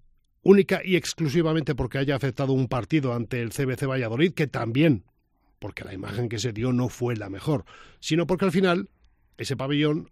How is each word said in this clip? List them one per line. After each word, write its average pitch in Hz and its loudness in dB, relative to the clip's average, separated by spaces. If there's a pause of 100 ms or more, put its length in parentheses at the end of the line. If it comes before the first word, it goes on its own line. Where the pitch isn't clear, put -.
(420)
única 190 6
y 185 2
exclusivamente 160 0
porque 127 -4
haya 139 0
afectado 135 -2
un 131 2
partido 131 0
ante 120 -4
el 113 -4
C 143 -2
B 127 -2
C - -4
Valladolid, 131 0
que 151 -2
también, 120 2 (540)
porque - -10
la - -14
imagen 101 -6
que 110 -6
se 117 -4
dio 117 -2
no 123 0
fue 120 -4
la 104 -8
mejor, 101 -4 (360)
sino 160 -2
porque 185 0
al 190 2
final 185 2 (480)
ese 123 -6
pabellón 147 0